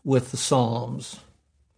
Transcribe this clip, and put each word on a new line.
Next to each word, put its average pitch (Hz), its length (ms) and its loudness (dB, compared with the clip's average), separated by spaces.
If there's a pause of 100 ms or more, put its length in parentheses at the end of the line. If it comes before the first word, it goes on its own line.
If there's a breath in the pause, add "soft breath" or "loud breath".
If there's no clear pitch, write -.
with 127 280 2
the 127 60 -6
Psalms. 120 840 0 (580)